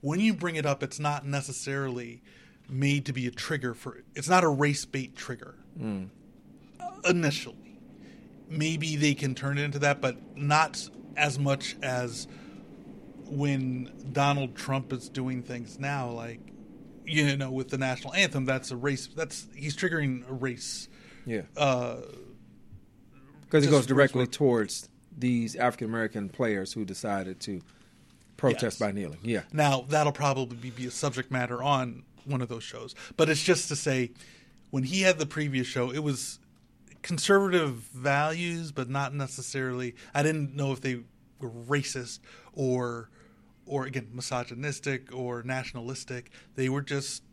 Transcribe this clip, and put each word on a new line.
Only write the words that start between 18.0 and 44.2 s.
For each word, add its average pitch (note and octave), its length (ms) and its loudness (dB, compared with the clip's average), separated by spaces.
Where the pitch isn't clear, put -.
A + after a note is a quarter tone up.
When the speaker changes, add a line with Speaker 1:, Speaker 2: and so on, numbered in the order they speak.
Speaker 1:
anthem, D#3+ 320 4
that's C3 240 2
a B2+ 60 -6
race, C3+ 380 -2
that's, D#3 400 -6
he's C#3+ 220 -6
triggering C#3+ 520 0
a C3 40 -6
race. B2+ 560 -4
Speaker 2:
Yeah. A2 160 -2
Speaker 1:
Uh, B2 400 2
Speaker 2:
'Cause D3+ 140 8
it - 20 6
Speaker 1:
just C#3 40 8
Speaker 2:
goes C#3 160 8
directly C3 340 6
Speaker 1:
race B2 80 4
war. - 40 -6
Speaker 2:
towards A#2+ 560 2
these A#2+ 400 2
African A#2+ 320 0
American A2 420 -2
players G#2 420 -2
who A2 140 -4
decided F#2+ 540 -4
to F#2+ 200 -6
protest B2 240 2
Speaker 1:
Yes. A2+ 160 -2
Speaker 2:
by G#2 140 0
kneeling. F2 300 -6
Yeah. A2 200 0
Speaker 1:
Now, C#3+ 360 4
that'll D3+ 240 4
probably C3+ 440 0
be, A#2+ 140 -8
be B2 160 -8
a B2 40 -6
subject B2+ 400 -2
matter B2 320 -2
on C3 420 0
one C#3 160 0
of A#2+ 80 -2
those A#2 140 -6
shows. A#2+ 320 -12
But D#3 120 8
it's D3+ 140 4
just F3 260 4
to D3 80 -2
say, C3 360 0
when C3 140 0
he F#3 180 2
had F3+ 160 6
the D#3 80 0
previous C#3 400 -2
show, B2 240 0
it C3+ 80 -4
was D3 400 -4
conservative F3+ 680 4
values, D#3 800 0
but C3 180 -4
not C3+ 240 -2
necessarily, B2+ 840 -4
I C#3+ 80 2
didn't D3 320 0
know C#3 180 0
if C3 80 -4
they B2+ 200 -2
were B2 100 -8
racist B2 720 -4
or, B2 580 -2
or C#3 200 -2
again, B2 260 -6
misogynistic B2+ 1000 -6